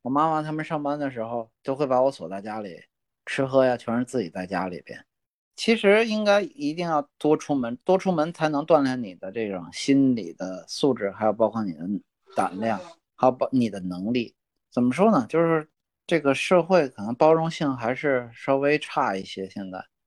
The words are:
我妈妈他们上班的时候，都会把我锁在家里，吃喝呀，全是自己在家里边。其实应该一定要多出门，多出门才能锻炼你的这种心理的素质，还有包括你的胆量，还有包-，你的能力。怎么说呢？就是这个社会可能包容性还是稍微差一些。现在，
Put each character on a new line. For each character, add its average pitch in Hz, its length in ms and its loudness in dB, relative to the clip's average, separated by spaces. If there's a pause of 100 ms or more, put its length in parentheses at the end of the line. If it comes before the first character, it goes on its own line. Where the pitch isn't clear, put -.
我 123 80 -8
妈 147 220 2
妈 156 100 0
他 151 100 -8
们 156 140 -6
上 156 160 -4
班 143 160 -2
的 139 140 -4
时 120 120 -8
候， 117 240 -6 (140)
都 135 140 -4
会 143 100 -2
把 127 160 2
我 135 100 4
锁 90 160 -12
在 95 140 -10
家 107 180 -10
里， 95 160 -12 (520)
吃 - 180 -2
喝 131 180 4
呀， 123 140 2
全 117 220 -6
是 127 40 0
自 127 160 -4
己 90 120 -4
在 92 160 -8
家 92 200 -4
里 87 140 -10
边。 - 240 -18 (500)
其 - 200 2
实 214 320 4
应 214 160 -2
该 208 180 4
一 147 320 -6
定 175 140 -4
要 151 200 0 (120)
多 151 180 4
出 - 160 -6
门， 123 300 -2
多 185 160 4
出 190 120 0
门 165 220 0
才 156 160 -2
能 147 160 -2
锻 156 160 6
炼 127 220 -2
你 95 100 -10
的 95 180 -12
这 113 160 -4
种 95 240 -6
心 135 440 4
理 85 180 -8
的 92 340 -10
素 - 240 0
质， 101 200 -4
还 104 160 -2
有 107 60 4
包 110 160 2
括 110 140 -4
你 95 100 -4
的 78 140 -10 (480)
胆 95 240 -2
量， 110 200 -2 (360)
还 - 120 2
有 131 40 6
包-， 127 220 -2
你 120 160 2
的 98 120 -8
能 90 300 -6
力。 120 220 -2 (380)
怎 123 100 -2
么 123 100 2
说 185 200 4
呢？ 147 180 2
就 160 100 0
是 165 300 0 (380)
这 170 120 2
个 143 140 2
社 175 300 4
会 165 260 4
可 107 140 -10
能 110 100 -4
包 156 180 6
容 165 200 4
性 139 260 -2
还 120 160 -2
是 127 400 -2
稍 139 240 0
微 143 220 2
差 127 360 -2
一 98 80 -6
些。 95 240 -10
现 98 240 -12
在， 92 140 -12 (220)